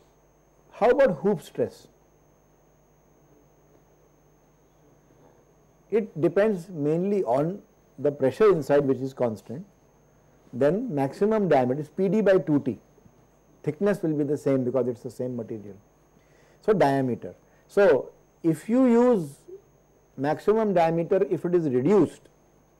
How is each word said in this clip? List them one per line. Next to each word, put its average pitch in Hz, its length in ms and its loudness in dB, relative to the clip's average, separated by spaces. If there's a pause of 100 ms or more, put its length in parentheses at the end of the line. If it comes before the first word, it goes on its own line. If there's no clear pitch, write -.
(720)
how 226 200 0
about 247 280 4
hoop 190 240 -2
stress? - 460 -8 (4000)
It 202 300 -4
depends 190 480 -2
mainly 175 560 -2
on 156 360 -4 (380)
the 131 140 -2
pressure 135 400 2
inside, 143 320 2
which 131 140 0
is 131 140 -8
constant, 120 540 -6 (840)
then 160 420 -2
maximum 196 540 -2
diameter 135 320 2
is 143 80 -10
P 190 200 -4
D 214 120 0
by 190 180 4
two 143 220 0
T, 117 180 -6 (840)
thickness 202 400 -2
will 156 100 -2
be 147 80 -2
the 143 160 -4
same 135 240 -2
because 123 240 -2
it's 120 160 -8
the 123 80 -12
same 127 260 -8
material. 104 400 -12 (840)
So, - 120 0
diameter. 135 640 0 (320)
So, 180 440 4 (340)
if 160 240 -2
you 254 180 4
use 233 480 2 (800)
maximum 202 580 0
diameter, 170 540 0
if 160 160 -4
it 175 120 0
is 160 120 0
reduced, 143 540 2 (580)